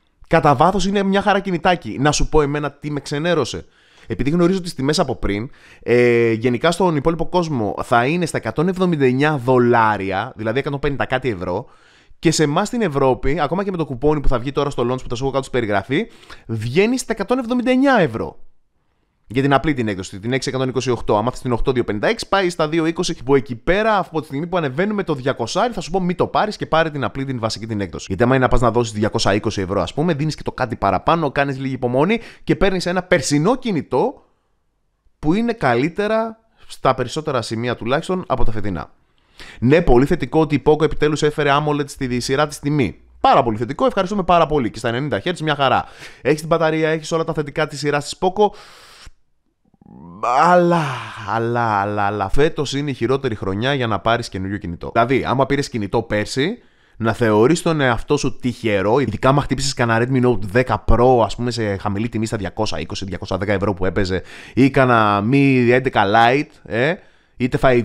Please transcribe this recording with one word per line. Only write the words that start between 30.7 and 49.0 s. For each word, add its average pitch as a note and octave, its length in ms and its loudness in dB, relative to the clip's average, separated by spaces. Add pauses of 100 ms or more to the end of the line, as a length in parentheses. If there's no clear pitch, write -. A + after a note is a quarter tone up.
παραπάνω, C3 560 0
κάνεις C#3 280 -2
λίγη C3+ 140 -6
υπομονή C3+ 460 0 (240)
και D3+ 120 0
παίρνεις F#3 300 0
ένα F3+ 180 -2
περσινό E3+ 520 2
κινητό G3+ 680 -2 (960)
που D3+ 140 0
είναι A3+ 200 0
καλύτερα, G#3 840 0 (280)
στα - 260 0
περισσότερα B2+ 480 -4
σημεία A#2 340 -4
τουλάχιστον, E3 520 -4
από - 180 4
τα A2+ 60 8
φετινά. G2+ 400 -4 (680)
Ναι, C#3+ 220 4
πολύ C3+ 240 6
θετικό D#3 340 0
ότι D3+ 160 2
η B2 100 -2
Poco D3+ 160 4
επιτέλους D3+ 420 0
έφερε D3 280 0
amoled D3 360 0
στη B2 320 -6
σειρά C3+ 280 0
της D3 120 -14
τιμή. C#3+ 400 -2 (220)
Πάρα A#3 220 6
πολύ A2 140 -2
θετικό, B2 280 -2
ευχαριστούμε G3 380 -2
πάρα E3+ 220 4
πολύ. C#3+ 240 0
Και - 80 -10
στα B2 100 -4
ενενήντα A#2 320 -2
χέρτζ E3+ 220 -4
μια D3+ 140 -2
χαρά. B2 300 0 (360)
Έχεις D3+ 180 2
την D#3+ 80 -10
μπαταρία, D#3+ 420 0
έχεις D#3 220 -4
όλα D#3+ 120 0
τα D#3 100 -4
θετικά D3+ 340 -4
της C#3+ 120 -12
σειράς C#3+ 240 -2
της - 160 -12
Poco. G3 320 2 (1900)